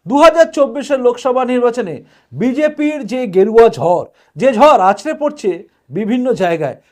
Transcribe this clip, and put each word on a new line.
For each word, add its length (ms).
দু 80
হাজার 300
চব্বিশের 540
লোকসভা 440
নির্বাচনে 600
বিজেপির 760
যে 200
গেরুয়া 420
ঝড়, 360
যে 160
ঝড় 280
আছড়ে 340
পড়ছে 540
বিভিন্ন 440
জায়গায়, 440